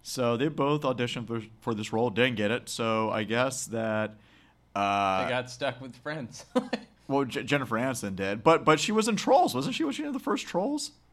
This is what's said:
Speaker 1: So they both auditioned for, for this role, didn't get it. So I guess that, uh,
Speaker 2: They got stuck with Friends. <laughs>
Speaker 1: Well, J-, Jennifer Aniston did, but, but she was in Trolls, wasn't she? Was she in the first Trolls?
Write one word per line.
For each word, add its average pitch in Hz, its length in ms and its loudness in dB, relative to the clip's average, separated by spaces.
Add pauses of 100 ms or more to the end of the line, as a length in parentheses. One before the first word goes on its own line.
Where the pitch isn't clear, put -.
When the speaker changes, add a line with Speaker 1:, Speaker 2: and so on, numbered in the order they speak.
Speaker 1:
So 120 320 0
they 139 140 2
both 147 320 0
auditioned 123 460 -2
for, 113 140 -4 (200)
for 120 120 -2
this 107 200 -4
role, 117 160 2
didn't 117 260 2
get 104 160 2
it. - 160 -2
So 110 440 0
I 110 120 0
guess 123 440 0
that, 107 480 -2 (600)
uh, 101 480 2
Speaker 2:
They 87 60 -2
got 123 200 -2
stuck 127 320 -6
with 127 160 -14
Friends. 147 520 -10
<laughs> - 60 -8 (500)
Speaker 1:
Well, 139 200 2
J-, 117 180 -4
Jennifer 127 320 0
Aniston 117 400 -2
did, 98 300 -2
but, 165 180 6
but 156 160 6
she 214 140 0
was 220 160 2
in 208 80 0
Trolls, 269 360 4
wasn't 135 220 -2
she? 320 80 -2
Was 277 140 -2
she 302 80 -6
in 294 80 -6
the 254 60 -4
first - 280 -2
Trolls? 277 440 -2 (220)